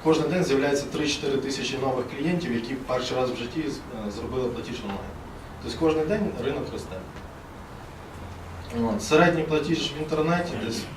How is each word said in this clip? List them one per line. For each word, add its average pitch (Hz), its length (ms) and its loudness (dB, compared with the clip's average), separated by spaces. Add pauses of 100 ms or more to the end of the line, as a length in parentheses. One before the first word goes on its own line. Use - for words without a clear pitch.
кожен 156 260 6
день 180 140 4
з'являється 139 480 4
три-чотири 143 440 0
тисячі 131 420 -2
нових 131 320 0
клієнтів, 143 440 0
які 117 200 -2
перший 127 420 -2
раз 127 140 2
в 110 60 -4
житті 120 340 -4
з-, - 380 -8
е, - 20 -4
зробили 127 380 -2
платіж - 320 -4
онлайн. 98 300 -6 (520)
Тобто 127 180 -6
кожен 156 280 4
день 208 220 2 (140)
ринок 139 180 0 (100)
росте. 101 240 -8 (1900)
От, 107 200 2
середній 165 400 6
платіж 151 500 2
в 147 100 -6
інтернеті 160 500 2 (140)
десь 113 160 -2 (140)